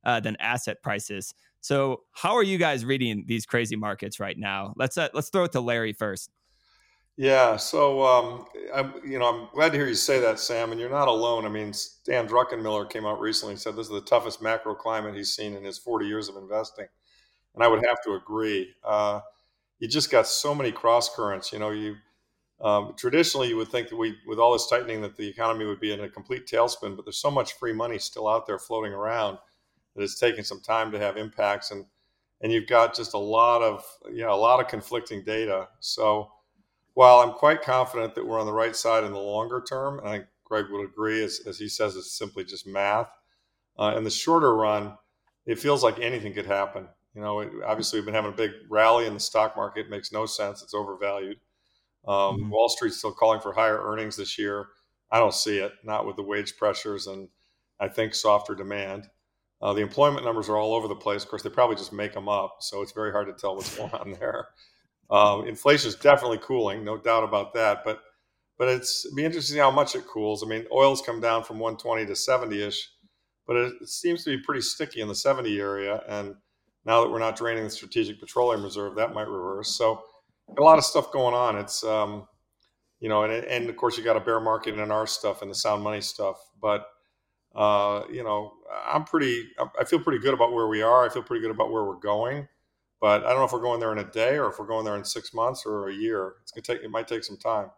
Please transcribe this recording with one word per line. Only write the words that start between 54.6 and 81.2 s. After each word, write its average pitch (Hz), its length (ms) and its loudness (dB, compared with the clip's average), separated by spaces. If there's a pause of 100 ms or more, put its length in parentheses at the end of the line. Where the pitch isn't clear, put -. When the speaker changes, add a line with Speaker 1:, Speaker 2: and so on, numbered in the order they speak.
Speaker 2:
I 113 80 4
don't 107 140 6
see 104 240 0
it, 98 160 -4 (100)
not 107 220 -4
with 101 100 -8
the 101 80 -8
wage 101 320 -6
pressures 101 520 -2
and 98 200 -12 (500)
I 98 120 -2
think 110 240 -2
softer 104 420 2
demand. 98 540 -8 (520)
Uh, 101 120 0
the 104 80 2
employment 135 420 4
numbers 113 240 -2
are 107 100 2
all 110 160 2
over 110 140 0
the 101 80 -4
place. 101 280 -4
Of - 60 -16
course, 104 120 -8
they 101 80 -6
probably 117 260 4
just 98 160 -12
make 104 240 -6
'em 98 140 -6
up, 98 300 -2
so 101 220 -8
it's 95 120 -10
very 107 180 -4
hard 101 160 0
to 95 60 -10
tell 95 240 -4
what's - 180 -10
<laughs> - 20 -12
going - 140 -8
on - 200 -10
there. 120 360 -6 (640)
Um, 104 380 6
inflation 139 400 4
is 104 80 -4
definitely 117 440 6
cooling, 110 440 -2
no 107 140 -6
doubt 113 260 4
about 104 300 -2
that. 107 320 2
But, 110 160 -4 (560)
but 127 100 2
it's, 127 380 -2
it'd 135 100 -12
be 147 80 -2
interesting 156 300 -2
to 147 40 0
see - 20 2
how 139 100 8
much 139 260 2
it 127 120 -6
cools. 107 360 -4
I 107 40 -8
mean, 110 240 -6
oil's 135 300 6
come 117 200 -6
down 113 220 2
from 110 160 -12
one 113 180 -4
twenty 113 300 -2
to 98 80 -6
seventy-ish, 107 720 -2 (560)
but 123 100 -2
it, 123 260 2
it - 60 -16
seems 170 360 -4
to 143 120 -2
be 131 80 -8
pretty 139 180 -2
sticky - 400 -6
in 107 60 -6
the 101 80 -8
seventy 117 440 0
area. 101 480 -4
And 101 280 -8 (500)
now 113 180 6
that 120 80 0
we're 113 80 -4
not 113 160 -2
draining 113 300 -4
the 104 40 -8
Strategic 104 500 -4
Petroleum 120 440 0
Reserve, 98 320 -8
that 110 180 -2
might 107 140 -6
reverse. 98 480 -6
So - 280 0 (540)
a 139 40 2
lot 151 180 12
of 143 40 0
stuff - 280 0
going 123 240 2